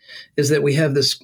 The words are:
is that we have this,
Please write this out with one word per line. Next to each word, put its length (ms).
is 100
that 160
we 120
have 180
this, 300